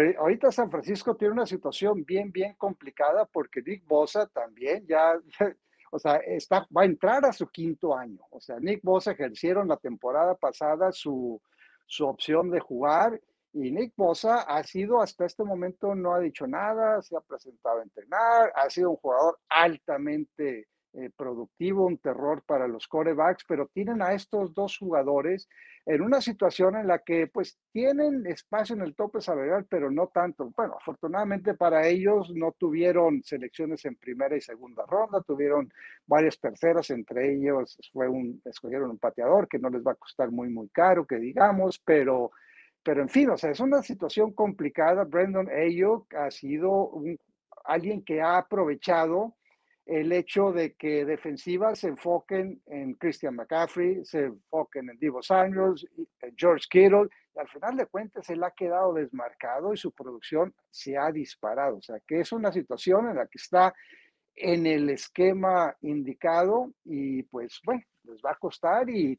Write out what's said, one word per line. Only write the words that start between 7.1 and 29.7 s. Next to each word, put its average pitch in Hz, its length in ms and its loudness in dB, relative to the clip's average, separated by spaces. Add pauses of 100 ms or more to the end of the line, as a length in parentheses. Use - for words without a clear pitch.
a 247 80 4
su - 140 -6
quinto 165 500 -2
año. 120 220 -12 (100)
O 123 100 -20
sea, 123 200 -12
Nick 202 240 -2
Bosa 185 300 2
ejercieron 165 540 -2
la 151 100 0
temporada 135 580 0
pasada 156 560 0
su, 127 500 -6 (460)
su - 180 -4
opción 156 460 0
de 175 80 0
jugar 156 600 0 (340)
y 131 180 -4
Nick 214 240 -4
Bosa 214 460 2
ha 147 200 -2
sido, 208 400 0
hasta 180 240 -2
este 175 180 -6
momento, 190 520 -4
no 180 180 -2
ha 180 60 0
dicho 151 260 -4
nada, 214 560 0
se 170 160 -10
ha 151 40 -6
presentado 120 580 -6
a 113 40 -8
entrenar, 208 720 2
ha 139 140 2
sido 175 220 0
un 156 60 -2
jugador 143 420 2 (100)
altamente, 147 1200 0 (260)
eh, 127 220 -12
productivo, 143 720 -2
un 175 100 -2
terror 143 480 -2
para 131 220 0
los 113 200 -8
quarterbacks, 160 600 0
pero 143 200 -2
tienen 208 360 -4
a 185 100 0
estos 196 400 -4
dos 196 240 -4
jugadores 151 720 0 (380)
en 156 160 0
una 247 200 2
situación 196 540 2
en 214 120 -2
la 175 120 2
que, 165 280 0
pues, - 300 -6 (140)
tienen 277 560 0
espacio 208 480 -4
en 202 60 -6
el 165 140 -6
tope 208 260 -4
salarial, 165 480 -2
pero 143 200 0